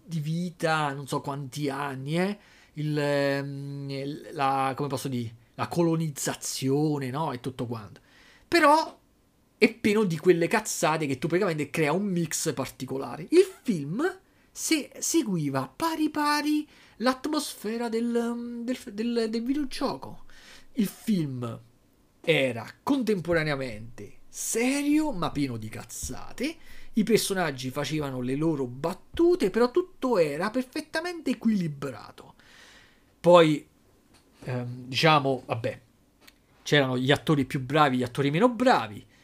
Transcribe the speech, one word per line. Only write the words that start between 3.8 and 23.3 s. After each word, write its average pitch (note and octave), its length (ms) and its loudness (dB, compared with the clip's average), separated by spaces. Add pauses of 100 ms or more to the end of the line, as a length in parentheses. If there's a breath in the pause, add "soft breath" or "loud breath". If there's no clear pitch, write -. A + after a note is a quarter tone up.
il, C#3 420 -8
la, C3+ 440 0
come C#3+ 120 -2
posso C3+ 200 -4
dire, A#2+ 260 -4 (200 soft breath)
la A2+ 140 -4
colonizzazione, D3+ 1400 0
no? D3 220 -4
E B2 80 -8
tutto C3 260 -6
quanto. A2 340 -10 (480 soft breath)
Però D#4+ 500 4 (600)
è - 160 4
pieno G#3+ 300 2
di E3 140 -2
quelle E3+ 300 4
cazzate E3 580 0
che C3+ 120 -2
tu - 100 -4
praticamente E3 420 0
crea D3+ 220 0
un F#3+ 120 0
mix E3+ 480 -2
particolare. C3+ 760 -8
Il F#4 160 8 (160)
film E3+ 400 -2 (480 soft breath)
se-, - 480 -2
seguiva D#3 760 0
pari D#4+ 360 0
pari D4 560 0 (300 loud breath)
l'atmosfera B3 920 -2
del, A#3 760 -2
del, B3 140 -4 (140)
del, A3+ 380 -2
del A3+ 120 -2
videogioco. C4+ 840 -4 (500 loud breath)
Il G#3 120 2
film C3 760 -2 (600)
era B3+ 460 2 (160)
contemporaneamente D#3 1500 -2